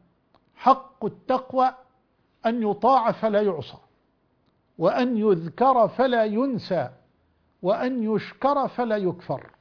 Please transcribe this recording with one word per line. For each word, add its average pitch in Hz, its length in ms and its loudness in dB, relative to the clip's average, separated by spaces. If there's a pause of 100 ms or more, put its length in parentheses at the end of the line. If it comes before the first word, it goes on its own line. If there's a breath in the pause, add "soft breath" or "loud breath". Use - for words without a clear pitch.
(560)
"حق - 500 0
التقوى 254 680 -2 (720)
أن 226 240 0
يطاع 226 420 2
فلا 208 300 0
يعصى، 175 360 -4 (1000)
وأن 240 400 0
يذكر 214 720 2
فلا 240 380 0
ينسى، 208 640 -4 (720)
وأن 247 420 -2
يشكر 262 640 -2
فلا 226 300 -4
يكفر". 175 520 -6 (120)